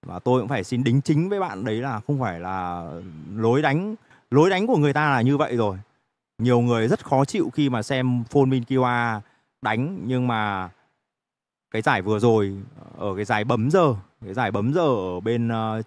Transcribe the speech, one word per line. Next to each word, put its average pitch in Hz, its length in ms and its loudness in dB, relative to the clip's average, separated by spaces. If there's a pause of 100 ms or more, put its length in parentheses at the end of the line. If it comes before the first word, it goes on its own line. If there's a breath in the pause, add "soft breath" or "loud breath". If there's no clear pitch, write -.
Và 87 120 -12
tôi 127 220 2
cũng 104 80 -6
phải 120 160 -4
xin 123 200 -2
đính 139 160 4
chính 160 280 0
với 202 120 -4
bạn 110 240 -8
đấy 110 120 -2
là 117 240 -6
không 139 200 -4
phải 92 200 -4
là 87 500 -8 (440)
lối 117 280 2
đánh, 170 320 0 (360 soft breath)
lối 156 200 6
đánh 190 160 0
của 247 100 2
người 147 160 4
ta 147 180 2
là 131 100 2
như 131 160 2
vậy 135 200 0
rồi. 104 220 -2 (600)
Nhiều 120 220 4
người 120 280 2
rất - 160 0
khó 135 200 2
chịu 175 300 -2
khi 143 160 2
mà 117 120 -2
xem 127 420 0
Phôn 135 260 4
Minh 131 180 0
Kiwa 120 520 0 (420 soft breath)
đánh, 127 440 -4
nhưng 127 200 0
mà 104 440 -2 (1000)
cái 110 120 -4
giải 117 200 2
vừa 104 160 0
rồi, 101 440 2 (340)
ở 98 200 -6
cái 104 80 -4
giải 107 200 0
bấm 123 260 0
giờ, 160 240 4 (300)
cái 98 100 -10
giải 110 160 -2
bấm 107 240 -2
giờ 170 120 2
ở 92 340 -2
bên, 117 280 -2
ờ, 110 380 -4